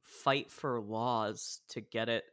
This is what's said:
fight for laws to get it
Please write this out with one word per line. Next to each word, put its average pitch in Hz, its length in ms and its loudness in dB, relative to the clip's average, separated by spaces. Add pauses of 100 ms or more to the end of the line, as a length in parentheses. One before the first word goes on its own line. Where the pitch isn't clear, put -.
fight - 480 0
for 123 300 -2
laws 110 880 0
to - 120 -8
get 113 280 0
it 117 240 2